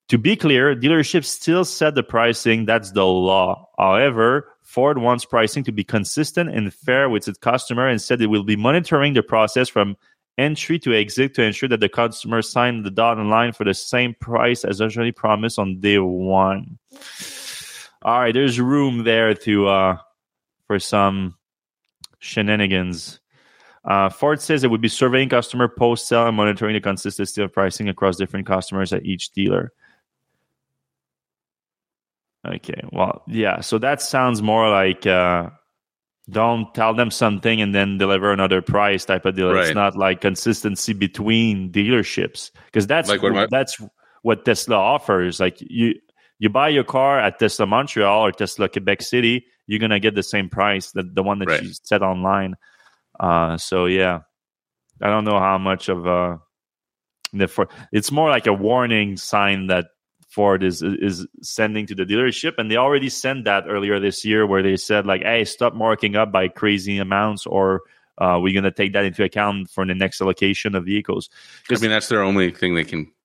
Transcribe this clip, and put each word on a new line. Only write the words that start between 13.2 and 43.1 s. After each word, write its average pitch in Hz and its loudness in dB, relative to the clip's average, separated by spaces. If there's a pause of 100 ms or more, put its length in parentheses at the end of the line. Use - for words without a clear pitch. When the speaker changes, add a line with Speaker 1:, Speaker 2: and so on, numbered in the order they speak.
Speaker 1:
line 113 2
for - -8
the 98 2
same 123 -2
price 120 0
as 98 -4
originally 117 -2
promised 110 0
on 95 -4
day 101 4
one. 95 0 (1300)
All 117 2
right, 117 2
there's 127 2
room 127 0
there 113 4
to, 101 2
uh, 95 4 (680)
for 101 0
some 98 0 (840)
shenanigans. 95 -2 (640)
Uh, 98 2
Ford 147 -2
says 147 0
it 127 4
would 113 0
be 113 0
surveying 131 2
customer 123 0
post-sale 117 0
and 110 0
monitoring 104 2
the 104 -2
consistency 101 -4
of 98 -4
pricing 98 -2
across 95 0
different 98 -6
customers 95 -4
at 92 -4
each 92 -8
dealer. 95 -2 (2750)
Okay, - -10 (100)
well, 92 -4
yeah, 107 -2
so - -2
that 139 -2
sounds 127 0
more 110 2
like, 95 2
uh, 90 2 (800)
don't 113 -2
tell 113 2
them 117 0
something 110 0
and 101 0
then 98 0
deliver 98 2
another 95 2
price 101 0
type 92 -2
of 95 0
deal. 92 2
It's 92 2
Speaker 2:
Right. 80 -2
Speaker 1:
not 101 0
like 95 0
consistency 104 -2
between 101 0
dealerships, 104 -2 (220)
'cause 104 2
that's 156 0
Speaker 2:
Like 202 0